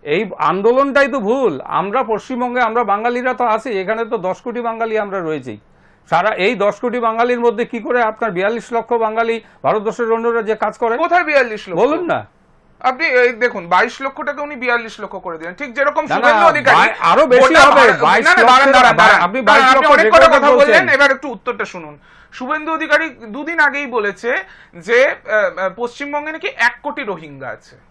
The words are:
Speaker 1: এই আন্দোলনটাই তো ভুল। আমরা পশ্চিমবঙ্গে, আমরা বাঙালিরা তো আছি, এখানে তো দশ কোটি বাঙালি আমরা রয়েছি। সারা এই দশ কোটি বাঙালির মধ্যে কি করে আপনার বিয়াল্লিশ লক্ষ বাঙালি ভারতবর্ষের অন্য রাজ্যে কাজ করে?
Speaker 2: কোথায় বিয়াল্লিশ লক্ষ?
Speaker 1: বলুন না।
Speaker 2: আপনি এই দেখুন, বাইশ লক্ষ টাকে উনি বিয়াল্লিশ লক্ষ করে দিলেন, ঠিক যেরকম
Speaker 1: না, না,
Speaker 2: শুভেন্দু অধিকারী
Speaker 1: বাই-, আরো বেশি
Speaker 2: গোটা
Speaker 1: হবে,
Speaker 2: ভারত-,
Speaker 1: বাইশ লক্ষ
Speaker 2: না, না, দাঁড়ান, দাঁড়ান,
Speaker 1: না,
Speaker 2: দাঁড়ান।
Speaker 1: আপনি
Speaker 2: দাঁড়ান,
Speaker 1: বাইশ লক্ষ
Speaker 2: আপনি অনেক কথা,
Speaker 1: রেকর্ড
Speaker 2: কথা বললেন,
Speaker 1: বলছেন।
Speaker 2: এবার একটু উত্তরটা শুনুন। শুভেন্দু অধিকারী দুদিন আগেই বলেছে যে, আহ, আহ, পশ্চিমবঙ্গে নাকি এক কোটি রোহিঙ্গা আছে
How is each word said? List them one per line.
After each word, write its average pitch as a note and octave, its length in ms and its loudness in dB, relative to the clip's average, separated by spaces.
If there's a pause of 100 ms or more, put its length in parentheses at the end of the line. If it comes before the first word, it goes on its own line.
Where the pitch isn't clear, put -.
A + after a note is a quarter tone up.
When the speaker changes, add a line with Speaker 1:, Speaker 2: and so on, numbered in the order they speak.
Speaker 1:
এই F#3 360 -4
আন্দোলনটাই A#3+ 680 0
তো C4+ 120 -4
ভুল। G#3 440 -2
আমরা G3 380 -4
পশ্চিমবঙ্গে, A#3+ 580 -4
আমরা A#3 240 0
বাঙালিরা A#3+ 500 -2
তো B3 100 -2
আছি, A3 360 -2
এখানে A3 240 -4
তো A3+ 140 -6
দশ F#3 220 -6
কোটি A#3+ 200 -8
বাঙালি A3+ 380 -4
আমরা G3 220 -6
রয়েছি। C3+ 380 -8 (520)
সারা F3 180 2
এই G#3+ 260 0
দশ G3+ 200 0
কোটি A#3+ 260 -6
বাঙালির A#3 400 0
মধ্যে A#3 240 0
কি A#3 140 -10
করে A#3+ 240 -2
আপনার A3 280 -4
বিয়াল্লিশ G#3 420 -4
লক্ষ A#3 200 -4
বাঙালি A3+ 480 -2 (220)
ভারতবর্ষের G#3+ 500 -2
অন্য A3+ 160 -2
রাজ্যে A3+ 260 -2
কাজ G#3+ 240 -6
করে? A#3 180 -2
Speaker 2:
কোথায় E4+ 280 0
বিয়াল্লিশ B3 440 -2
লক্ষ? F3 120 -2
Speaker 1:
বলুন D#4 260 0
না। B2 200 -4 (540)
Speaker 2:
আপনি C4 260 -2
এই B3 220 4
দেখুন, A3+ 380 -4
বাইশ F#3+ 360 0
লক্ষ C4+ 200 -8
টাকে C#4+ 180 -8
উনি D4 160 -10
বিয়াল্লিশ A#3+ 440 -6
লক্ষ G3 160 -12
করে F3 220 -10
দিলেন, E3+ 160 -12
ঠিক B3+ 200 -12
যেরকম C#4 320 -2
Speaker 1:
না, F3+ 120 -2
না, - 20 -2
Speaker 2:
শুভেন্দু A3+ 260 4
অধিকারী C4+ 300 2
Speaker 1:
বাই-, G3+ 240 2
আরো G#3 260 4
বেশি B3+ 160 4
Speaker 2:
গোটা D#4 180 6
Speaker 1:
হবে, C#4 200 6
Speaker 2:
ভারত-, A#3+ 220 4
Speaker 1:
বাইশ G#3+ 240 2
লক্ষ F4+ 120 4
Speaker 2:
না, E4+ 60 4
না, - 60 6
দাঁড়ান, - 220 6
দাঁড়ান, A#3+ 240 6
Speaker 1:
না, E3+ 60 4
Speaker 2:
দাঁড়ান। G3 180 6
Speaker 1:
আপনি F#3+ 200 -2
Speaker 2:
দাঁড়ান, C4+ 240 4
Speaker 1:
বাইশ C4 120 6
লক্ষ D4 140 4
Speaker 2:
আপনি D4 120 6
অনেক D#4+ 120 4
কথা, - 120 8
Speaker 1:
রেকর্ড C#4 180 4
Speaker 2:
কথা C#4+ 80 6
বললেন, C#4 160 6
Speaker 1:
বলছেন। E4 200 4
Speaker 2:
এবার C#4+ 220 4
একটু C4+ 180 -4
উত্তরটা A3+ 360 -8
শুনুন। D3+ 340 -16 (340)
শুভেন্দু D4+ 400 -6
অধিকারী D#4 360 -2
দুদিন C4+ 520 -10
আগেই C#4+ 260 0
বলেছে A#3 500 -6 (400)
যে, A#3 300 2
আহ, G3 520 -2
আহ, F#3 180 -4
পশ্চিমবঙ্গে C#4+ 560 -8
নাকি D#4+ 140 -12
এক - 360 -4
কোটি C#4+ 200 -10
রোহিঙ্গা D#3 460 -12
আছে - 280 -16 (140)